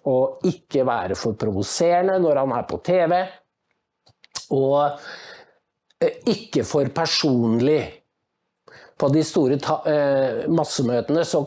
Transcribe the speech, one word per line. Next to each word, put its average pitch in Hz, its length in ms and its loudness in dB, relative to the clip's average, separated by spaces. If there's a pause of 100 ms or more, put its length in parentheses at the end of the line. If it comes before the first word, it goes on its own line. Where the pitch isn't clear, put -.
å 131 300 0 (100)
ikke - 400 -2
være 98 300 -2
for 110 180 -4
provoserende 175 840 0
når 143 180 2
han 135 160 -2
er 117 140 -4
på - 100 -6
T 180 240 0
V, 175 140 2 (1400)
og, 143 400 2 (1040)
eh, - 240 -2
ikke 151 400 -2
for 139 300 0
personlig. 131 1040 0 (960)
På - 160 0
de 151 160 4
store 147 320 2
ta-, 151 320 -2
eh, 135 580 0
massemøtene 147 800 0
så 160 220 0